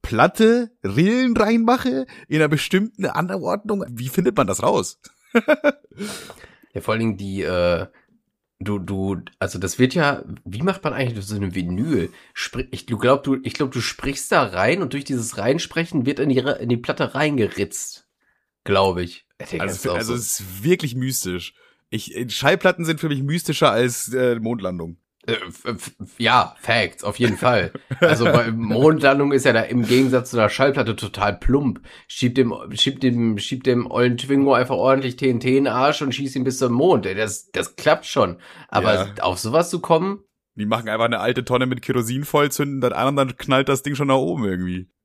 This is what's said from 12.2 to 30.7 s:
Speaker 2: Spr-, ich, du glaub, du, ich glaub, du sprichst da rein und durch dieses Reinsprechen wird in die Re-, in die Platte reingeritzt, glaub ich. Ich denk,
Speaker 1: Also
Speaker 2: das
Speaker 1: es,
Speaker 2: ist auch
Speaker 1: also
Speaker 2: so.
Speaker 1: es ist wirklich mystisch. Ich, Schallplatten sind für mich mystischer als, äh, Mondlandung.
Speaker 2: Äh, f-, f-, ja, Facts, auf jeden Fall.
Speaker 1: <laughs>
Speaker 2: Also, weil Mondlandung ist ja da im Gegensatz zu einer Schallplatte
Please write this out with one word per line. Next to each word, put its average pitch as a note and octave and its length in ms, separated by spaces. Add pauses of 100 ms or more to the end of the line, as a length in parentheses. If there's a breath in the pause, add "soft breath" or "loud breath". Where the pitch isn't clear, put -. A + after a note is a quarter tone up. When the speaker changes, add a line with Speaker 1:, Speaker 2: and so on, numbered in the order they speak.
Speaker 2:
Spr-, - 380
ich, - 140
du A2+ 120
glaub, B2 260
du, C3+ 200
ich - 100
glaub, C3+ 180
du B2+ 80
sprichst - 520
da D#3 120
rein G#2+ 380
und C#3 100
durch C#3 140
dieses A#2+ 320
Reinsprechen D3+ 680
wird D3 140
in D3+ 100
die B2+ 100
Re-, C3 200
in A#2 100
die A#2+ 80
Platte C3 380
reingeritzt, B2 960 (560)
glaub G2 320
ich. F2 280 (140)
Ich - 100
denk, E2 120
Speaker 1:
Also G2 100
Speaker 2:
das F#2 60
Speaker 1:
es, - 80
Speaker 2:
ist - 60
auch F2 40
Speaker 1:
also A2+ 180
Speaker 2:
so. A#2+ 60
Speaker 1:
es - 200
ist F#2+ 240
wirklich D3+ 320
mystisch. A2 580 (360 soft breath)
Ich, - 240 (220)
Schallplatten F3 480
sind D#3+ 160
für D#3+ 100
mich C3+ 140
mystischer D3+ 480
als, A#2+ 420
äh, B2 260
Mondlandung. F#2 580 (300)
Speaker 2:
Äh, A2+ 100 (100)
f-, - 180
f-, - 300 (240)
ja, A#2 400
Facts, A2+ 440
auf G#2 140
jeden A#2 200
Fall. A2 400
Speaker 1:
<laughs> - 40 (200)
Speaker 2:
Also, D3+ 240
weil A#2+ 260
Mondlandung C#3 800
ist C#3 140
ja B2+ 80
da A2+ 80
im A#2+ 220
Gegensatz B2+ 460
zu A#2+ 80
einer G#2+ 120
Schallplatte C3+ 460